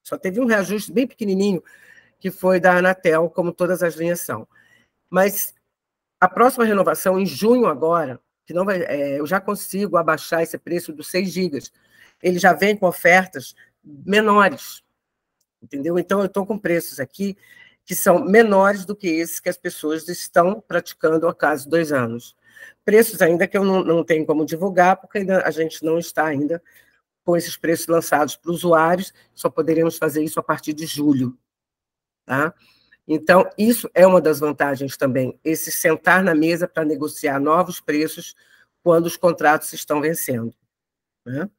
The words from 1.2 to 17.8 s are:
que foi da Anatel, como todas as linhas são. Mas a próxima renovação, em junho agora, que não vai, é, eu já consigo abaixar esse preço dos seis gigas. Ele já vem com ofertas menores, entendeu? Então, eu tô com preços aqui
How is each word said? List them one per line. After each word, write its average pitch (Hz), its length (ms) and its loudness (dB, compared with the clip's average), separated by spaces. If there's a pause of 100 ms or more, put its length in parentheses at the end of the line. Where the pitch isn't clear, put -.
que 185 140 -8
foi 185 260 2
da 180 200 4
Anatel, 175 520 2
como 170 220 -2
todas 175 320 -2
as 160 120 -2
linhas 170 260 -4
são. 113 260 -10 (640)
Mas 190 440 0 (640)
a 185 120 4
próxima 247 340 2
renovação, 185 560 0
em 196 60 0
junho 208 420 2
agora, 151 500 -2 (280)
que 160 80 -16
não 175 100 -2
vai, 190 200 -2
é, 143 360 -4
eu 151 80 -4
já 190 140 -2
consigo 196 560 -4
abaixar 160 440 -2
esse 160 160 -4
preço 170 360 -8
dos 147 180 -14
seis 185 220 -2
gigas. 165 360 -4 (540)
Ele 180 160 0
já 180 140 6
vem 208 240 0
com 190 100 0
ofertas 175 680 2 (300)
menores, 196 1000 0 (800)
entendeu? 147 380 -4
Então, 190 220 -4
eu 190 80 -2
tô 196 160 -4
com 208 120 -6
preços 170 440 -4
aqui 196 360 -8 (460)